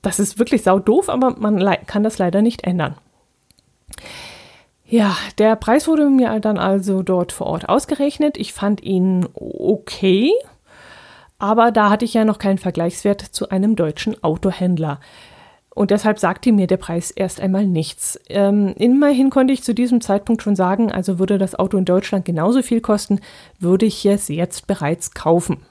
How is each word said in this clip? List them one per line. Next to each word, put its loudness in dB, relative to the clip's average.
Das -2
ist -2
wirklich 0
saudoof, 2
aber 0
man 0
lei-, 0
kann -2
das -4
leider 0
nicht 0
ändern. -2
Ja, 2
der 4
Preis 0
wurde 4
mir 2
dann 0
also 0
dort -2
vor -8
Ort -6
ausgerechnet. 0
Ich -8
fand -2
ihn 0
okay, 0
aber 2
da 4
hatte 2
ich -6
ja 4
noch 0
keinen 0
Vergleichswert -2
zu -8
einem 0
deutschen -4
Autohändler. -2
Und 0
deshalb 0
sagte 0
mir 2
der 2
Preis -6
erst -6
einmal 0
nichts. -4
Ähm, 2
immerhin 4
konnte 2
ich -2
zu -2
diesem 2
Zeitpunkt -2
schon 0
sagen, 0
also -2
würde 0
das -2
Auto -2
in 0
Deutschland 0
genauso 0
viel 0
kosten, 0
würde 2
ich -2
es 0
jetzt -6
bereits -4
kaufen. 0